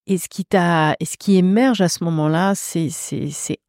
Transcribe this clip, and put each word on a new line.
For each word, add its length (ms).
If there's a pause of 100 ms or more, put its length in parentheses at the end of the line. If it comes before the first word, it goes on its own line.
Et 100
ce 100
qui 180
t'a, 540
et 60
ce 100
qui 220
émerge 440
à 80
ce 160
moment-là, 500
c'est, 340
c'est, 400
c'est 400